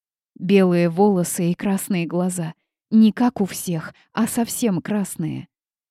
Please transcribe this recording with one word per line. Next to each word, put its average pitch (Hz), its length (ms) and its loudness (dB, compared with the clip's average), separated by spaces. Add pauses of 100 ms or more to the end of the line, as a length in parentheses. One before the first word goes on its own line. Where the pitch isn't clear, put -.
(360)
"Белые 180 540 2
волосы 180 640 0
и 175 40 -2
красные 196 500 -2
глаза. 175 500 -4 (340)
Не 220 240 6
как - 260 0
у 202 60 2
всех, - 480 -8 (180)
а 220 160 -2
совсем 226 540 -2
красные". 175 640 -6 (440)